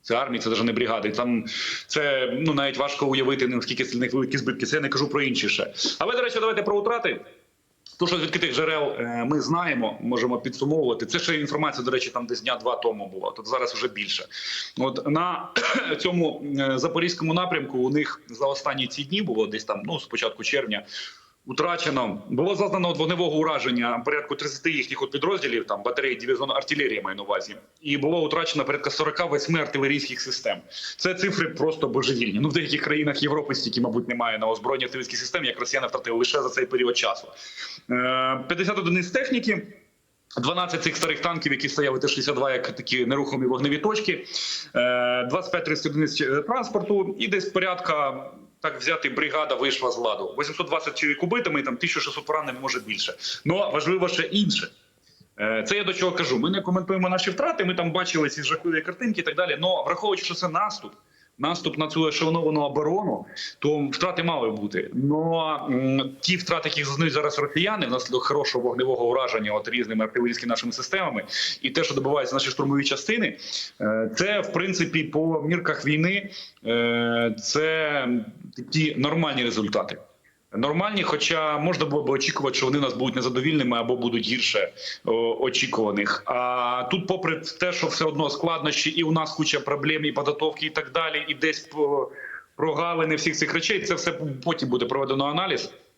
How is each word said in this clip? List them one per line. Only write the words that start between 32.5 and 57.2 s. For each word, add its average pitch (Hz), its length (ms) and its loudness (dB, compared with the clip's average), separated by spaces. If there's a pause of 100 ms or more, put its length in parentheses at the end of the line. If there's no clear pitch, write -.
деяких 147 280 0
країнах 147 420 2
Європи 147 320 0
стільки, 117 260 0
мабуть, 117 260 2
немає 120 300 0
на 110 100 0
озброєння 120 380 0
артилерійських 123 340 -6
систем, - 260 -2
як 123 140 -2
росіяни 127 280 -2
втратили 120 300 -2
лише 127 240 4
за 127 80 0
цей 127 160 2
період 123 320 2
часу. - 300 0 (600)
Е, 131 580 2
п'ятдесят 185 300 0
одиниць 180 340 0
техніки, 240 560 0 (720)
дванадцять 165 420 0
цих 160 140 0
старих 156 220 0
танків, 170 320 0
які 139 180 0
стояли, 135 300 0
Т 143 80 0
шістдесят 143 280 0
два, 135 160 2
як 127 240 -2
такі 123 300 0
нерухомі 135 420 0
вогневі 139 300 2
точки, 208 480 0 (500)
е, 123 540 2
двадцять 180 220 -2
п'ять-тридцять 156 400 -2
одиниць, 151 300 0
е, 139 200 2
транспорту, 202 800 0
і 226 80 0
десь 190 180 0
порядка, 160 800 0 (360)
так 147 180 -4
взяти, 147 300 0
бригада 151 460 0
вийшла 127 360 0
з 104 60 -2
ладу. 104 420 -2
Вісімсот 151 280 -2
двадцять 156 300 -2
чоловік 147 260 2
убитими, 175 380 2
там, 131 160 -2
тисяча 139 220 0
шістсот - 260 -4
поранених, 143 360 -2
може, - 180 -2
більше. 104 340 -4 (320)
Но 180 260 2
важливо 170 360 2
ще 160 160 0
інше. - 440 2 (720)
Е, 110 280 0
це 202 100 2
я 208 60 0
до 185 100 0
чого 180 180 0
кажу. 123 280 0
Ми 151 100 2
не 190 120 0
коментуємо 180 480 0
наші 185 220 0